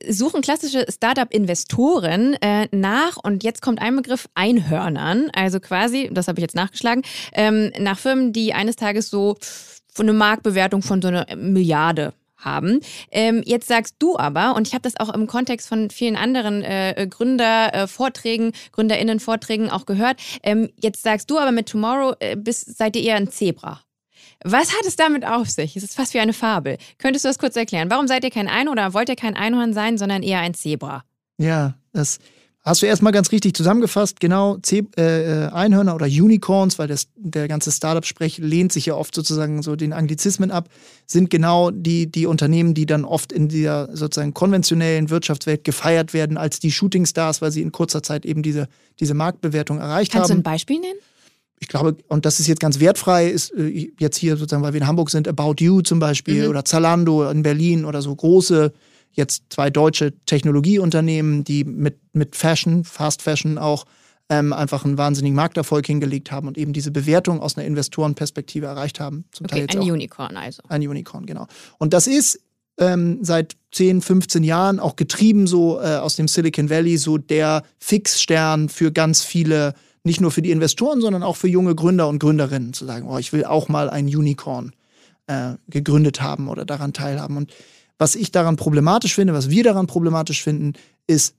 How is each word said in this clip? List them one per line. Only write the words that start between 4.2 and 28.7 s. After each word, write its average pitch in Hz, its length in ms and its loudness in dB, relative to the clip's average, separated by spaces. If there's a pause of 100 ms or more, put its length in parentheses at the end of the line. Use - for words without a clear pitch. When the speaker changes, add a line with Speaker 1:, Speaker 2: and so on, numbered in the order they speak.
Speaker 1:
Einhörnern. 180 960 0
Also 190 260 0
quasi, 233 520 -2
das 180 160 -2
habe 170 120 -4
ich 170 40 -2
jetzt - 120 -6
nachgeschlagen, 233 480 -2 (300)
ähm, 214 460 2
nach 196 180 -2
Firmen, 262 360 0
die 220 200 -2
eines 214 220 -2
Tages 208 340 -2
so 202 260 0 (600)
eine 214 160 2
Marktbewertung 208 680 2
von 190 180 0
so 185 60 0
einer 180 180 0 (100)
Milliarde 165 800 0 (220)
haben. 156 460 -2 (300)
Ähm, 226 340 2
jetzt 233 220 -2
sagst 226 300 -2
du 330 200 0
aber, 175 380 0
und 214 120 0
ich - 60 -10
habe 247 100 -6
das 254 160 -6
auch 220 120 -6
im 220 140 -2
Kontext 240 420 -4
von 220 220 -2
vielen 226 260 -4
anderen, 214 480 -2
äh, 190 460 -4
Gründer, 226 640 0
äh, 196 140 -2
Vorträgen, 226 640 -4 (220)
GründerInnen-Vorträgen 220 960 -2
auch - 140 -6
gehört, 226 340 -2 (240)
ähm, 214 260 0 (100)
jetzt 214 220 -4
sagst 220 300 -2
du 311 80 0
aber, 277 120 2
mit 226 180 0
Tomorrow, 247 500 -2
äh, 101 160 -4
bist, 220 420 -6
seid 220 180 0
ihr 226 80 -2
eher 220 120 2
ein 196 160 0
Zebra. - 500 -4 (640)
Was 240 280 2
hat 427 160 -2
es 349 80 -6
damit 302 300 2
auf 233 240 -2
sich? 151 260 -4
Es 196 80 -10
ist - 120 -14
fast 262 180 -4
wie 247 60 0
eine 220 140 2
Fabel. 175 440 -2 (220)
Könntest 269 260 -2
du 262 40 0
das 269 100 -2
kurz 269 160 -2
erklären? 190 340 -2
Warum 262 180 2
seid 254 160 0
ihr 254 60 -2
kein 208 180 -4
Einhorn 269 300 0